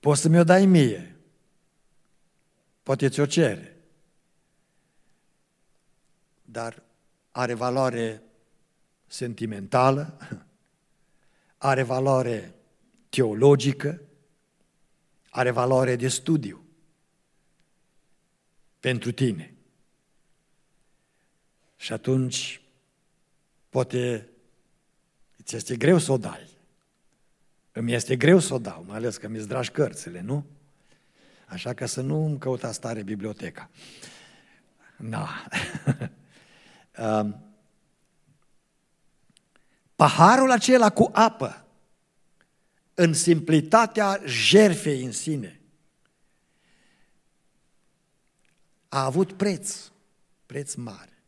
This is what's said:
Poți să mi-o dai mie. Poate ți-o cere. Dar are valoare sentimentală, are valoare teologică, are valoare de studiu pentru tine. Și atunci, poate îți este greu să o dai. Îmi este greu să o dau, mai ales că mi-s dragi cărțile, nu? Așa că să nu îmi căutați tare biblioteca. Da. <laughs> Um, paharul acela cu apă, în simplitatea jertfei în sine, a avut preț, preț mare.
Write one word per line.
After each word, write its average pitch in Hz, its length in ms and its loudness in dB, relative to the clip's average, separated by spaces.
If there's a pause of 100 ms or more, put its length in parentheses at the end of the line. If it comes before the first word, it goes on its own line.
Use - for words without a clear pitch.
Poți 143 200 2
să 165 80 2
mi-o 170 160 6
dai 185 220 6
mie. 127 500 4 (1700)
Poate 135 260 -2
ți-o 143 180 0
cere. 131 460 -2 (2750)
Dar 117 320 -12 (480)
are 120 240 -4
valoare 120 680 -4 (840)
sentimentală, 120 1120 -2 (1400)
are 135 240 0
valoare 127 720 -2 (540)
teologică, 135 920 2 (1300)
are 123 220 0
valoare 127 460 2
de 123 120 -2
studiu 127 560 -4 (2250)
pentru 120 320 -4
tine. 101 420 -4 (2250)
Și - 160 -12
atunci, 127 680 -4 (1080)
poate 123 600 -4 (1080)
îți - 200 -14
este 120 200 -8
greu 160 220 4
să 147 140 0
o 135 40 2
dai. - 320 -8 (1200)
Îmi 117 200 -4
este 120 240 -2
greu 156 220 4
să 156 160 -2
o 127 40 -2
dau, 101 280 -12
mai 101 100 -14
ales 113 200 -6
că 104 120 -14
mi-s 107 180 -10
dragi 123 240 -6
cărțile, 87 500 -6
nu? 135 240 -6 (1000)
Așa 175 280 -12
că 120 120 -10
să 123 140 -8
nu 156 240 -2
îmi 151 140 -4
căutați 127 420 -6
tare 113 220 -8
biblioteca. 104 680 -10 (1300)
Da. 110 320 -10 (560)
<laughs> - 320 -4 (840)
Um, 107 440 -2 (2500)
paharul 208 540 6
acela 240 400 4
cu - 220 2
apă, 220 520 0 (1300)
în 170 180 2
simplitatea 170 1120 2
jertfei 143 800 4
în 123 80 -8
sine, 120 480 -8 (3250)
a 135 160 -2
avut 170 280 -2
preț, - 580 -6 (560)
preț 139 280 -12
mare. 113 540 -16